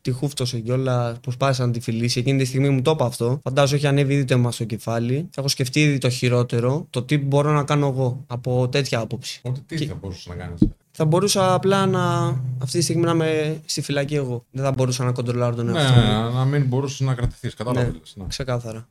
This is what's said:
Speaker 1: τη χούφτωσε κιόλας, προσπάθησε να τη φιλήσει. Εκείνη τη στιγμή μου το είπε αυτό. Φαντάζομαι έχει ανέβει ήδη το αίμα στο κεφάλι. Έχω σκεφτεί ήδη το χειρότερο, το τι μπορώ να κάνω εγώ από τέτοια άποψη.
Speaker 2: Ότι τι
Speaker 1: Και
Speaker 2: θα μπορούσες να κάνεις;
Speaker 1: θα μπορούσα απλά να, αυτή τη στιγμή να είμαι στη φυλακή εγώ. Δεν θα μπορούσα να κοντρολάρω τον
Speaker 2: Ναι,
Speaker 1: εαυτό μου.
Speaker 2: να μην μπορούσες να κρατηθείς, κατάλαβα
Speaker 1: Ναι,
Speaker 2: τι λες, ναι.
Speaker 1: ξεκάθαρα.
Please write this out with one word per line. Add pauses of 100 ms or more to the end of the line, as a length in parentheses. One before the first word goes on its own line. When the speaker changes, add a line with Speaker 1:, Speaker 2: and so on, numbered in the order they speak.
Speaker 1:
τη
χούφτωσε
κιόλας,
προσπάθησε
να
τη
φιλήσει.
Εκείνη
τη
στιγμή
μου
το
είπε
αυτό.
Φαντάζομαι
έχει
ανέβει
ήδη
το
αίμα
στο
κεφάλι.
Έχω
σκεφτεί
ήδη
το
χειρότερο,
το
τι
μπορώ
να
κάνω
εγώ
από
τέτοια
άποψη.
Speaker 2:
Ότι
τι
Speaker 1:
Και
Speaker 2:
θα
μπορούσες
να
κάνεις; (320)
Speaker 1:
θα
μπορούσα
απλά
να, (360)
αυτή
τη
στιγμή
να
είμαι
στη
φυλακή
εγώ.
Δεν
θα
μπορούσα
να
κοντρολάρω
τον
Speaker 2:
Ναι,
Speaker 1:
εαυτό
μου.
Speaker 2:
να
μην
μπορούσες
να
κρατηθείς,
κατάλαβα
Speaker 1:
Ναι,
Speaker 2:
τι
λες,
ναι.
Speaker 1:
ξεκάθαρα.